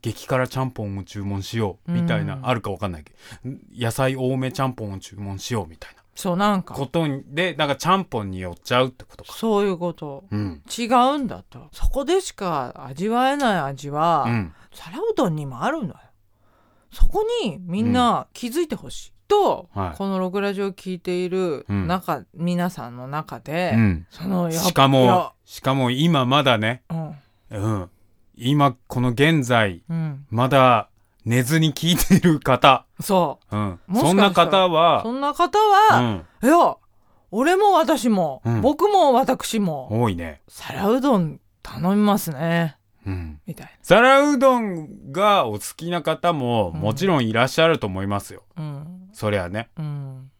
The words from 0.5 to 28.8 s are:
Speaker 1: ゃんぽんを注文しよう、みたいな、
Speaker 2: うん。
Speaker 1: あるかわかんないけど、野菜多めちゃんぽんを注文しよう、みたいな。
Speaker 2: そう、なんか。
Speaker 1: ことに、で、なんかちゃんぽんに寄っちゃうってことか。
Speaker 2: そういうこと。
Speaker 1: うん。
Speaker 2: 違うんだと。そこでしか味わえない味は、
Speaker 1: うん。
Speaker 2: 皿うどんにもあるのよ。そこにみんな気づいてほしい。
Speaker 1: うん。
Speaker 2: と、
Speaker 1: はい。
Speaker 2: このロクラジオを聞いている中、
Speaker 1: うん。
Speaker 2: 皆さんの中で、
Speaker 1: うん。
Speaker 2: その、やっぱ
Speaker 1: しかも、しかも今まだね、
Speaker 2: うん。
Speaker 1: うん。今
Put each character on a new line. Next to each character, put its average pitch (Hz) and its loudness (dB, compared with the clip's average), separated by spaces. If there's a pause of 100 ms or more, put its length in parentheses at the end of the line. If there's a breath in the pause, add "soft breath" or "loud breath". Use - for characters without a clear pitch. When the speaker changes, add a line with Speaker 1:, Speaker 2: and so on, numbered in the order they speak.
Speaker 1:
ゃ 131 -2
ん 127 -6
ぽ 113 -10
ん 98 -8
を 95 -10
注 101 -12
文 98 -4
し 113 -6
よ 101 -4
う、 170 -6
み 175 0
た 165 0
い - -2
な、 120 -6
Speaker 2:
う - -12
ん。 110 -8
Speaker 1:
あ 123 0
る 117 -2
か 104 -8
わ 92 -8
か 104 -6
ん 90 -6
な 80 -10
い 73 -18
け - -20 (300 loud breath)
ど、 131 -12 (180)
野 117 -2
菜 135 -2
多 131 -2
め 131 -4
ち - -8
ゃ 135 0
ん 127 -4
ぽ 110 -10
ん 98 -8
を 95 -10
注 - -18
文 98 -8
し - -8
よ 104 -2
う、 82 -10
み 80 -20
た - -20
い - -20
な。 - -20 (140)
Speaker 2:
そ 180 -4
う、 - -2
な 202 0
ん 180 -2
か。 - -14
Speaker 1:
こ 139 -6
と 165 -2
に、 139 -6
で、 160 -4
な 151 0
ん 143 -2
か 139 0
ち 156 -4
ゃ 190 4
ん 190 -2
ぽ 113 -6
ん 98 -6
に 92 -8
寄 92 -8
っ 85 -10
ち - -8
ゃ 127 4
う 135 -2
っ - -6
て - -20
こ - -20
と - -20
か。 - -20
Speaker 2:
そ 208 0
う - 0
い 196 0
う 175 -4
こ 170 -6
と。 147 -12
Speaker 1:
う - -6
ん。 87 -6 (160)
Speaker 2:
違 240 -4
う 254 2
ん 262 -6
だ 90 -10
と。 - -20
そ - -2
こ 277 0
で 359 2
し - -12
か 156 -6 (140)
味 147 -6
わ 247 2
え 285 -2
な 254 0
い 175 0
味 139 -6
は、 151 2
Speaker 1:
う - 0
ん。 104 -2 (180 soft breath)
Speaker 2:
皿 185 -16
う 440 -2
ど 277 0
ん 160 -2
に 151 -6
も 131 -10
あ 240 0
る 330 -6
の 202 -6
よ。 - -12 (1000)
そ - 8
こ 427 2 (160)
に 208 -4
み 180 -4
ん 240 0
な 233 0
気 - -10
づ 262 -4
い 320 -2
て 214 -6
ほ - -16
し - -14
い。 - -
Speaker 1:
う - -20
ん。 - -20 (120)
Speaker 2:
と、 392 2
Speaker 1:
は 190 -4
い。 - -16
Speaker 2:
こ 196 -6
の 190 -2
ロ 185 -2
ク 196 -4
ラ 202 -2
ジ 202 -4
オ 196 -2
を 196 -4
聞 185 -10
い 175 -12
て 180 -4
い 180 -4
る 175 -4
中、 165 -2
Speaker 1:
う - -10
ん。 175 -20
Speaker 2:
皆 175 -2
さ 131 -12
ん 120 -14
の 127 -12
中 143 -8
で、 160 -4
Speaker 1:
う 113 4
ん。 87 0
Speaker 2:
そ 87 -12
の、 180 -2
や 165 -4
っ - -2
ぱ 185 2
Speaker 1:
し 170 0
か 135 4
も、 135 4 (120)
し - -18
か 135 0
も 127 0
今 139 2
ま 139 2
だ 123 4
ね、 113 -4
Speaker 2:
う 165 -8
ん。 151 -10 (340)
Speaker 1:
う 107 -4 (100)
ん。 90 -8 (460)
今 139 2 (100)